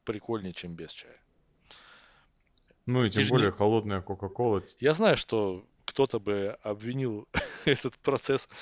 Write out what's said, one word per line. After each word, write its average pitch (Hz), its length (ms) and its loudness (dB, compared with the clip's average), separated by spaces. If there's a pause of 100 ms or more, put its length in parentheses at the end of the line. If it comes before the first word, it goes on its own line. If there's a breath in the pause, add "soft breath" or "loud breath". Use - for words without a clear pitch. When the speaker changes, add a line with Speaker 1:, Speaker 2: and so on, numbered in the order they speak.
Speaker 1:
прикольнее, 104 480 -6
чем 87 220 -12
без 80 180 -14
чая. - 280 -20 (1700 soft breath)
Speaker 2:
Ну 123 180 2
и 110 40 4
Speaker 1:
Ты 95 80 -4
Speaker 2:
тем 135 80 4
Speaker 1:
же 117 60 4
Speaker 2:
более 117 200 6
Speaker 1:
не 90 60 -4
Speaker 2:
холодная 104 440 2
Кока-Кола. 98 600 -2 (180)
Speaker 1:
Я 143 140 4
знаю, 185 220 4
что 98 480 -2 (200)
кто-то - 360 0
бы 101 420 -4
обвинил 110 680 -6
<laughs> - 320 -6
этот 135 340 0
процесс - 500 -2 (140 loud breath)